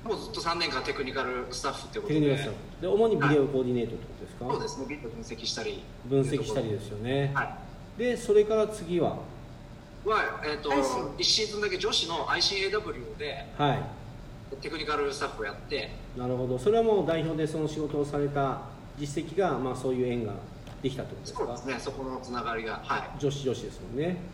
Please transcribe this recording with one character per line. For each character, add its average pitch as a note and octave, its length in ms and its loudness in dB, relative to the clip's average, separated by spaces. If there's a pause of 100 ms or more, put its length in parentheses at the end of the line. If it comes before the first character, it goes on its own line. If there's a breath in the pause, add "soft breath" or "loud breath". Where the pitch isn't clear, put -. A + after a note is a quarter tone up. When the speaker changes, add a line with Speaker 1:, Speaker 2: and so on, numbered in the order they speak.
Speaker 1:
も A3+ 100 0
う F3+ 60 -2
ず - 120 -8
っ - 20 -10
と E3 80 -6
三 E3+ 180 0
年 D#3+ 100 0
間 D3 140 -2
テ D3 80 -2
ク C#3 100 -2
ニ B2+ 120 -2
カ C3+ 100 0
ル B2+ 260 -2
ス - 120 -6
タ D3 80 0
ッ - 40 -4
フ - 120 -10
っ - 20 -14
て D3 120 -6
こ - 80 -4
と D3+ 60 2
で。 D#3 60 6
Speaker 2:
テ - 0 -
ク D3 80 6
ニ C#3 60 8
カ C3+ 40 4
ル C#3 60 0
ス - 20 -2
タ C#3+ 60 -2
ッ - 20 -4
フ。 - 280 -10
で、 E3+ 80 0
主 G#3+ 180 8
に G#3+ 80 6
ビ C#3+ 140 6
デ D3 100 8
オ C3 80 6
コ C3 120 2
ー B2+ 40 4
デ B2 80 2
ィ - 20 4
ネ A#2+ 100 4
ー G#2+ 40 0
ト A2+ 80 -6
っ - 40 -6
て - 60 -10
こ - 140 -12
と G2+ 60 -10
で - 60 -14
す - 40 -14
か？ A#2+ 100 -8
Speaker 1:
は C3 60 -2
い。 - 40 2
そ - 40 -2
う - 40 -4
で - 40 -4
す - 140 -6
ね、 - 80 -4
ビ A3 80 -6
デ A#3 100 -10
オ - 20 -6
分 A#3 120 -10
析 - 240 -8
し - 100 -2
た A2+ 80 -6
り。 - 180 -4 (240)
Speaker 2:
分 C3+ 160 6
析 C3 220 2
し - 100 -2
た C#3 60 2
り A2+ 100 0
で G#2 100 0
す - 100 -8
よ G#2+ 80 -8
ね。 C#3 360 2
Speaker 1:
は - 100 2
い。 - 120 -4 (420)
Speaker 2:
で、 A#3+ 200 2
そ - 160 2
れ G#3 100 12
か G#3+ 120 4
ら G#3 120 6
次 F3 320 -2
は？ B2+ 120 4 (920)
Speaker 1:
は、 G3+ 400 2
え D3+ 40 0
ー D3 120 -4
と、 D3 120 0
Speaker 3:
ア - 20 4
イ C#3 80 6
シ C3 60 2 (100)
ン。 C#3+ 180 -4
Speaker 1:
一 F3+ 60 0
シ - 200 4
ー - 100 -2
ズ G3+ 40 -4
ン G#3 40 0
だ G#3 80 2
け F3+ 80 -2
女 G#3 140 0
子 - 160 2
の E3 220 -2
ア - 80 4
イ F3 40 2
シ G3 140 2
ー G3 100 0
エ - 20 0
ー F#3 60 0
ダ - 80 2
ブ D3+ 100 -6
リ C#3+ 80 -6
ュ - 160 -10
ー - 20 -12
で、 - 300 -6 (100)
Speaker 2:
は C#3+ 180 4
い。 - 60 -2 (800)
Speaker 1:
テ D3 80 -6
ク D#3 80 -6
ニ D#3 80 -6
カ D3+ 120 0
ル C#3+ 140 2
ス - 80 -6
タ C#3+ 80 -2
ッ - 20 -4
フ A2 140 -6
を - 20 -2
や - 80 -6
っ - 20 -10 (140)
て。 C#3 200 -2 (280)
Speaker 2:
な B2 100 -2
る B2+ 80 2
ほ B2+ 100 0
ど。 B2 140 0
そ G3+ 100 6
れ A3+ 80 8
は A3+ 60 8
も G#3 200 6
う C#3+ 40 2
代 D#3+ 140 4
表 D3+ 160 0
で D#3 100 2
そ D#3 100 -2
の D3+ 100 2
仕 D#3 120 -4
事 D3 220 0
を C#3+ 40 4
さ C#3+ 120 -2
れ C#3+ 100 4
た C#3 320 2 (400)
実 D3 240 -2
績 E3 160 -2
が、 E3 180 4
ま B2+ 140 0
あ、 B2 40 -2
そ C3 160 0
う - 20 2
い B2+ 100 2
う B2 80 2
縁 A#2+ 140 0
が G#2 80 -4 (500)
で C3+ 60 2
き - 80 -6
た - 60 -4
っ - 20 -6
て - 100 -10
こ - 0 -
と - 60 -12
で - 60 -10
す - 60 -10
か？ - 60 -6
Speaker 1:
そ D#3+ 60 0
う - 20 -4
で A#2+ 100 -4
す B2 80 -10
ね、 C3 140 -2
そ C#3 140 -6
こ C3+ 100 -6
の B2+ 180 -4
つ A#2+ 100 -10
な A#2+ 120 -2
が A#2 140 -2
り A2 80 -4
が。 G#2 180 -6
は B2+ 160 0
い。 - 180 -8
Speaker 2:
女 C#3 140 2
子、 - 120 -4
女 A#2+ 120 2
子 - 60 -6
で G#2 100 -6
す - 100 -12
も A2+ 160 -6
ん - 0 -
ね。 F3 200 0 (160)